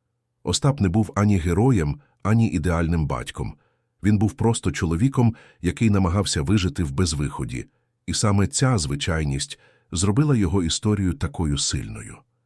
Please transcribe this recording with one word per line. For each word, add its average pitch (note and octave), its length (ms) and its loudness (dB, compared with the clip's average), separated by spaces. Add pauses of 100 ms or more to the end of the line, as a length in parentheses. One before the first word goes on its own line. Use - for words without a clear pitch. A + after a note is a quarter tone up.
(420)
Остап C#3+ 380 0
не G2 80 4
був G#2 260 0
ані G2+ 240 4
героєм, E2+ 640 0 (220)
ані A2+ 260 2
ідеальним E2 580 0
батьком. B1 480 -8 (480)
Він G#2 160 4
був G2+ 140 2
просто A2 400 -2
чоловіком, G#2+ 600 2 (260)
який G#2 300 2
намагався F#2+ 520 2
вижити F2+ 420 0
в C#2+ 80 -4
безвиході. C#2+ 720 -4 (400)
І - 80 -4
саме G2+ 320 2
ця B2+ 320 0
звичайність C#2+ 800 -4 (340)
зробила G#2+ 440 2
його F#2+ 260 2
історію G2 500 0
такою D2 460 -2
сильною. A1 580 -6 (300)